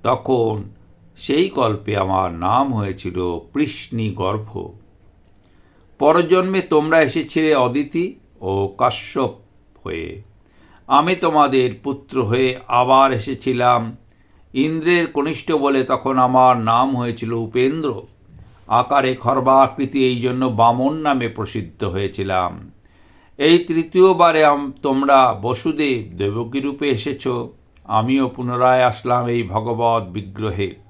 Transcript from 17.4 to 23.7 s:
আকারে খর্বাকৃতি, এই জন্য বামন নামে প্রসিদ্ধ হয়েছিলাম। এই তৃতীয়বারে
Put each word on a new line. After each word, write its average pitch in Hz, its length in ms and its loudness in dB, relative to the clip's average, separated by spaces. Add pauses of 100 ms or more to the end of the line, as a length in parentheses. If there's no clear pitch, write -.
আকারে 127 480 2
খর্বাকৃতি, 131 880 2
এই 123 160 0
জন্য 127 240 -2
বামন 120 480 2
নামে 143 340 -2
প্রসিদ্ধ 101 560 -8
হয়েছিলাম। 92 880 -4 (680)
এই 160 200 4
তৃতীয়বারে 170 880 4